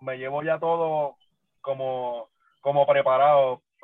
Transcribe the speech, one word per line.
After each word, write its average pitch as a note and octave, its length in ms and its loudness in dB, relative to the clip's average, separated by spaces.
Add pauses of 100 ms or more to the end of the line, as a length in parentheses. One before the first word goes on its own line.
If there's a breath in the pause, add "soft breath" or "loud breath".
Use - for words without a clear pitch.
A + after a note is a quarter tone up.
me C3 180 -10
llevo C3+ 240 -8
ya D#3+ 160 -2
todo D#3+ 580 -2 (440)
como, B2+ 680 -6 (320)
como C#3+ 260 2
preparado. C#3 760 4 (220)